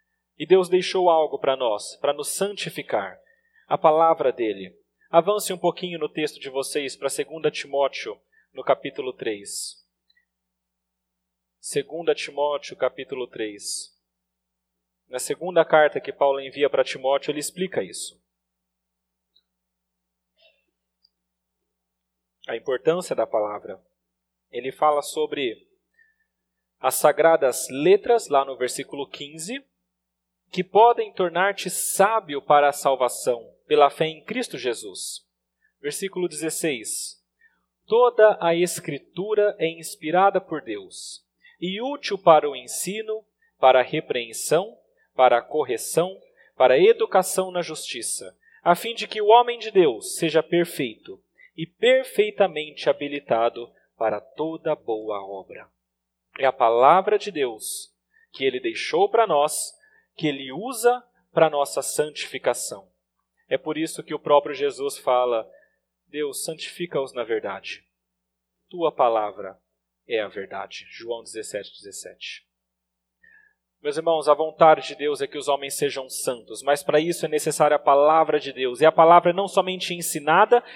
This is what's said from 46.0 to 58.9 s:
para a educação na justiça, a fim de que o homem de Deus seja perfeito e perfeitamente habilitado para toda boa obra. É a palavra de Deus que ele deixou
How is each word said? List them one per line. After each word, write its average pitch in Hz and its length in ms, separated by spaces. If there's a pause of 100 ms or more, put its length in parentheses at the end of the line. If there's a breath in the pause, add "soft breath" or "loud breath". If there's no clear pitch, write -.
para 127 160
a 135 60
educação 190 720
na 180 100
justiça, 127 720 (280 soft breath)
a 175 120
fim 226 200
de 214 120
que 220 140
o 208 60
homem 240 320
de 220 100
Deus 160 460
seja 160 260
perfeito 156 800 (340 soft breath)
e 160 120
perfeitamente 208 1200
habilitado 131 800 (260)
para 107 220
toda 160 560
boa 110 460
obra. 98 480 (720)
É 135 60
a 131 80
palavra 151 640
de 208 100
Deus - 640 (380)
que 135 140
ele 127 140
deixou 151 500